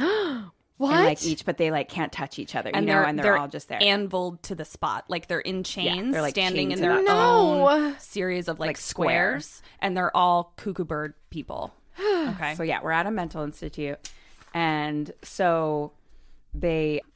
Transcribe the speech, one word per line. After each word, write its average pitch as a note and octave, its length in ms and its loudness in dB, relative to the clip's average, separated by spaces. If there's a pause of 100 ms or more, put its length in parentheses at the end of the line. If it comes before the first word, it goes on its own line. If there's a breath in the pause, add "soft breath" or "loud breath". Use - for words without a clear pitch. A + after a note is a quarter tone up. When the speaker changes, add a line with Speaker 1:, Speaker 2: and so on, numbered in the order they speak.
Speaker 1:
<gasps> D4+ 60 0 (720 loud breath)
What? C#4 140 2
Speaker 2:
And, F4+ 140 6
like, - 180 0
each, A3+ 180 -2
but E3+ 140 -2
they, D#3+ 140 2
like, C#3+ 180 -2
can't E3 220 -4
touch - 260 -8
each - 180 -10
other, - 160 -4
Speaker 3:
And - 140 0
Speaker 2:
you - 80 2
know, - 60 4
Speaker 3:
they're, - 80 4
Speaker 2:
and D3+ 100 -2
they're C#3+ 60 -2
Speaker 3:
they're G3+ 160 4
Speaker 2:
all C#3+ 80 -4
just D3 200 -12
there. - 140 -2
Speaker 3:
anviled F#3+ 600 0
to G3+ 100 -8
the D#3 100 -8
spot. B2 440 -6
Like, E3+ 180 -6
they're E3+ 140 -4
in F#3+ 160 -4
Speaker 2:
Yeah, F#3 80 -4
Speaker 3:
chains, F3+ 500 -2
Speaker 2:
they're, D#3+ 80 0
like, C#3+ 140 0
Speaker 3:
standing F#3 340 0
Speaker 2:
chained - 40 -2
Speaker 3:
in - 40 -4
Speaker 2:
to - 60 -2
Speaker 3:
their - 140 4
Speaker 2:
the F#4+ 40 4
Speaker 1:
No. G4 680 6
Speaker 3:
own D4 300 4
series F3+ 500 -4
of, D#3+ 120 -4
like, D#3+ 80 -2
Speaker 2:
Like, D3+ 100 -2
square. F3+ 640 0
Speaker 3:
squares, - 220 -14 (160 soft breath)
and F#3 180 -2
they're F3+ 180 0
all F3 400 4
cuckoo F#3 300 -6
bird D3+ 300 -6 (160)
people. - 420 -8 (240)
Speaker 2:
<sighs> - 20 -10
Speaker 3:
Okay. C4+ 540 0
Speaker 2:
So, E3+ 80 -6
yeah, D#3+ 220 -2
we're D#3+ 80 -2
at E3+ 160 2
a G#3+ 40 -2
mental E3+ 300 -4
institute, D3 560 -8 (560 loud breath)
and D3+ 580 -2 (120)
so D#3 720 0 (600)
they D#3 480 0 (140)